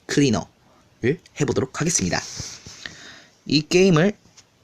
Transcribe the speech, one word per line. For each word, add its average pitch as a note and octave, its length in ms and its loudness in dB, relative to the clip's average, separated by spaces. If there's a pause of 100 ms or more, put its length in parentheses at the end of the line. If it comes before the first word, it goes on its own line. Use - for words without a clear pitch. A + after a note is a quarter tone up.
클리너를 - 1120 -2 (220)
해보도록 C#3 400 -2
하겠습니다. F#2+ 400 -2 (1300)
이 D3 160 2
게임을 F3+ 520 4 (480)